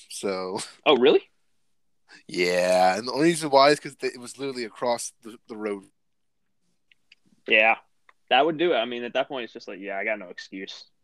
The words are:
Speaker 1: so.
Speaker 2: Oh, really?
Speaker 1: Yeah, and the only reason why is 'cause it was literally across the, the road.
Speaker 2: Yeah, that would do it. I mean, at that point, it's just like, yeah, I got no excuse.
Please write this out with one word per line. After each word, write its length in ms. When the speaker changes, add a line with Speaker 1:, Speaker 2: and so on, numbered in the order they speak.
Speaker 1:
so. 520
Speaker 2:
Oh, 100
really? 260
Speaker 1:
Yeah, 680
and 120
the 40
only 160
reason 220
why 200
is 100
'cause 220
it 180
was 180
literally 260
across 480
the, 140
the 80
road. 280
Speaker 2:
Yeah, 280
that 160
would 100
do 160
it. 40
I 80
mean, 200
at 100
that 140
point, 160
it's 80
just 160
like, 120
yeah, 180
I 60
got 140
no 100
excuse. 560